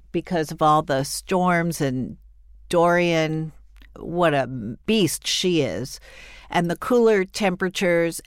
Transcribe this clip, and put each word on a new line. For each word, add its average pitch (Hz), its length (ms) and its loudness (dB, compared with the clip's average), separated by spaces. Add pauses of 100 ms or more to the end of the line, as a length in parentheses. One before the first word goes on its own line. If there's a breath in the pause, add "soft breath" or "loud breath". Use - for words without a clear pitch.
(120)
because 165 400 -4
of 160 100 -6
all 151 220 4
the 139 220 0
storms 175 760 -2
and 131 360 -4 (520)
Dorian, 165 840 2 (440)
what 170 360 0
a 135 120 0 (400)
beast 208 400 0
she 175 360 0
is, 113 380 -4 (520 loud breath)
and 170 180 0
the 170 60 -4
cooler 226 480 4
temperatures. 180 1040 -2